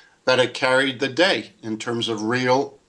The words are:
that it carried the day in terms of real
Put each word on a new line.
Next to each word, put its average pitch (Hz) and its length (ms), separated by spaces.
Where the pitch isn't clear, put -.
that 127 140
it 120 140
carried 131 460
the 135 80
day 139 440
in 113 140
terms 117 320
of 107 140
real 127 540